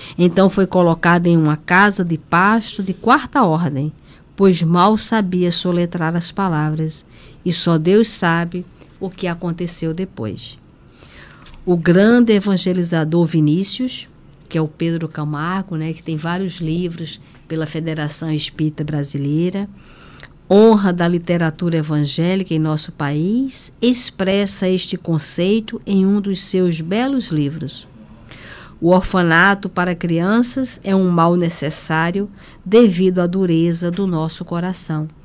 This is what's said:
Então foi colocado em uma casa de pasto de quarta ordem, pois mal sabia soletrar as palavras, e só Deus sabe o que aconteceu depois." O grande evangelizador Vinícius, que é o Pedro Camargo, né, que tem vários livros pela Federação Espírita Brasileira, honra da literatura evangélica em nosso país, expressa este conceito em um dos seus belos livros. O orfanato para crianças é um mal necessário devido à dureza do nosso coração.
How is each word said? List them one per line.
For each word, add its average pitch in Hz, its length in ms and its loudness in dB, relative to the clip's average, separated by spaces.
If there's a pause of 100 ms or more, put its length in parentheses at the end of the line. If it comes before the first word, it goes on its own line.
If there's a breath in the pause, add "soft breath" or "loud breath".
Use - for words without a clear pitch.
(160 loud breath)
Então 180 320 4
foi 190 180 0
colocado 175 600 2
em 170 100 4
uma 156 200 2
casa 196 480 2
de 170 120 -2
pasto 202 640 0
de 185 120 -4
quarta 262 480 0
ordem, 156 500 0 (420 soft breath)
pois 185 280 4
mal 180 340 4
sabia 180 560 0
soletrar 175 640 -2
as 170 160 -4
palavras, 156 720 -2 (400 soft breath)
e 180 80 0
só 170 240 2
Deus 196 320 4
sabe 170 560 -2 (340 loud breath)
o 190 120 -8
que 185 160 -8
aconteceu 170 640 -6
depois." 160 680 -10 (1040 loud breath)
O 180 120 2
grande 208 560 4
evangelizador 175 920 0
Vinícius, 170 840 0 (400)
que 165 100 -4
é - 20 0
o 160 60 -2
Pedro 165 400 -4
Camargo, 156 720 -6
né, 156 160 -6
que 160 100 -12
tem 160 140 -6
vários 170 380 -4
livros 170 680 -6 (260 soft breath)
pela 160 200 -4
Federação 156 640 -6
Espírita 151 500 -4
Brasileira, 151 840 -4 (840 loud breath)
honra 202 420 6
da 175 140 0
literatura 170 720 0
evangélica 160 760 0
em 160 60 0
nosso 156 320 -2
país, 180 920 -4
expressa 196 880 0
este 185 280 -2
conceito 185 920 -2
em 196 180 2
um 202 160 2
dos 196 220 -4
seus 180 380 0
belos 233 500 -2
livros. 151 560 -4 (920 loud breath)
O 165 100 2
orfanato 185 800 2
para 180 260 -2
crianças 202 880 -2
é 190 140 0
um 185 140 2
mal 170 260 4
necessário 170 920 -2 (360 loud breath)
devido 185 560 4
à 175 80 2
dureza 170 600 0
do 180 160 -2
nosso 165 400 -4
coração. 170 600 -6 (180)